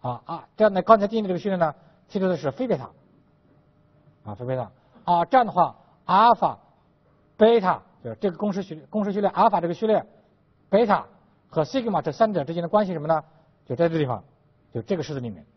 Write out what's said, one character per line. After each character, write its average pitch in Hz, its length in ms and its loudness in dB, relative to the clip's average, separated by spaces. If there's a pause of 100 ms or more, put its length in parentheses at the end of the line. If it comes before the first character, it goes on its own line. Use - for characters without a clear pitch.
啊， 120 240 -8
啊， 160 220 -12 (100)
这 214 80 4
样 208 80 4
的 185 80 0
刚 220 180 6
才 202 80 -2
定 220 120 -4
义 - 20 -4
的 196 80 -6
这 180 40 -2
个 170 60 -4
序 208 100 -6
列 190 80 -2
呢 160 160 0 (360)
推 196 100 -6
出 185 80 0
的 180 100 -2
是 135 140 -4
非 254 160 -6
贝 196 100 -2
塔， 127 140 -12 (1300)
啊， 104 120 -14
非 123 100 -12
贝 131 100 -4
塔， 120 160 -8 (320)
啊， 170 220 2
这 269 120 2
样 240 80 4
的 196 60 -8
话， 160 260 0 (280)
阿 202 240 4
尔 220 60 6
法、 143 240 -2 (800)
贝 226 220 6
塔， 185 220 -2 (220)
就 120 60 -10
是 110 100 -12
这 202 100 -2
个 165 80 -10
公 208 160 -4
式 196 80 -6
序 160 140 -10
列， 147 140 -20
公 214 140 -4
式 196 100 -4
序 208 80 -4
列 196 80 0
阿 - 140 2
尔 226 60 6
法 196 120 0
这 170 60 -4
个 175 60 -4
序 214 140 -6
列， 214 180 2 (640)
贝 220 160 4
塔 196 220 0 (400)
和 156 160 -2
sigma 226 380 -2
这 156 100 -6
三 214 220 2
者 160 100 -2
之 165 100 -8
间 170 80 -4
的 170 80 -6
关 208 160 2
系 185 60 -6
是 165 80 -4
什 - 0 -
么 147 80 -8
呢？ 160 160 0 (420)
就 123 100 -6
在 165 140 2
这 165 80 -2
地 151 80 0
方， 113 180 -6 (500)
就 117 80 -6
这 190 160 -4
个 156 40 -6
式 151 120 -10
子 139 80 -8
里 120 80 -8
面 95 160 -16 (120)